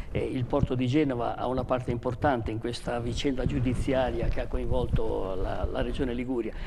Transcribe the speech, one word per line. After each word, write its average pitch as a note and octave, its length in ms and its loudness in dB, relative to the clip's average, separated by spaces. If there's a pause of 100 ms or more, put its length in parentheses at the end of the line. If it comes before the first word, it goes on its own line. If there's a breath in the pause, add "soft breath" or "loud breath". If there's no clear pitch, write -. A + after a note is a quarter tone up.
(120)
eh, - 120 -2
il A#2+ 220 -2
porto C#3 300 2
di B2+ 100 2
Genova B2 500 2
ha A2+ 120 -2
una B2+ 160 0
parte B2 260 0
importante B2 600 0
in A2 80 -4
questa A#2+ 400 -4
vicenda B2 460 0
giudiziaria B2+ 800 2
che B2+ 140 2
ha A#2+ 60 -4
coinvolto A#2+ 840 2
la, G2+ 320 0
la G#2 160 -2
regione B2 320 0
Liguria. A#2+ 400 -2 (140 loud breath)